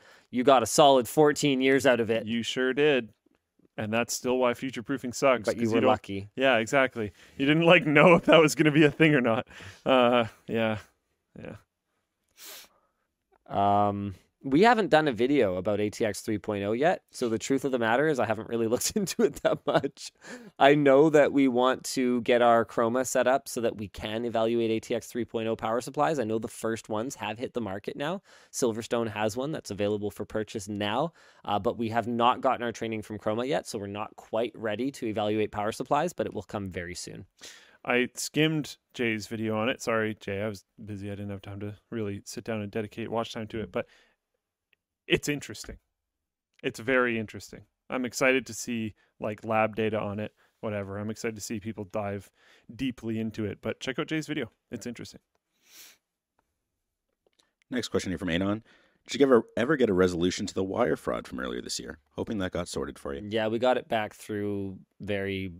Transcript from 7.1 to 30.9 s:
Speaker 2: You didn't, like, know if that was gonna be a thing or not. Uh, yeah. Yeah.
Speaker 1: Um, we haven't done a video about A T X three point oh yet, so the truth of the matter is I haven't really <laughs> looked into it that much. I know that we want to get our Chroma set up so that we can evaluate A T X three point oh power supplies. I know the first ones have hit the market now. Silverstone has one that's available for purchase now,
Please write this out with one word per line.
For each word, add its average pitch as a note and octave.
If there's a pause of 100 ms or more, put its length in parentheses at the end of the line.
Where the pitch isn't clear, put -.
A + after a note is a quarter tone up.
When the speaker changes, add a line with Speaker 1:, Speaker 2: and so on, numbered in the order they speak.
Speaker 2:
You C#3
didn't, D#3+
like, E3+
know D3+
if F3
that G#3+
was D#3
gonna D#3
be D3+
a D3
thing D3+
or B2+
not. A#2 (360)
Uh, B2 (220)
yeah. A2+ (580)
Yeah. - (1900)
Speaker 1:
Um, G2+ (320)
we C#3
haven't A3
done D#3
a C3+
video A#2
about G2
A G#2
T -
X G#2
three G#2+
point G2+
oh G#2+
yet, D3
so B2
the A2
truth C3+
of C#3
the B2+
matter A#2
is C3+
I A2+
haven't G#2+
really A#2
<laughs> A2
looked -
into G#3
it D3+
that -
much. - (480)
I C#3+
know C#3+
that D3
we C3+
want B2
to B2
get A#2+
our A#2
Chroma B2
set B2+
up C3
so -
that A2+
we G#2
can A2+
evaluate A2+
A A2
T -
X A2
three A#2+
point A2+
oh A2+
power A2+
supplies. D3
I A#2
know A2
the A2+
first -
ones A2+
have G#2+
hit B2+
the A#2+
market G2+
now. D#3+ (300)
Silverstone A#2
has G#2+
one C#3
that's -
available G#2
for G#2
purchase A2
now, G#2+ (320)